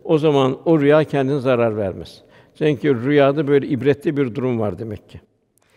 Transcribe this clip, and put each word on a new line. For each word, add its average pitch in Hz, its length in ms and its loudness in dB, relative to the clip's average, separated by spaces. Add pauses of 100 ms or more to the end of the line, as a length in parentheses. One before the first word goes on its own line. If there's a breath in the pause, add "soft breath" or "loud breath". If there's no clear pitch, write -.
O 165 140 0
zaman 139 480 2
o 165 140 4
rüya 147 240 4
kendine 139 360 -2
zarar 117 380 0
vermez. 92 440 -8 (360 soft breath)
Çünkü 147 460 0
rüyada 143 440 2
böyle 139 200 2
ibretli 139 500 -2
bir 127 180 -2
durum 123 240 -4
var 104 200 -4
demek 113 300 -12
ki. - 120 -20 (560)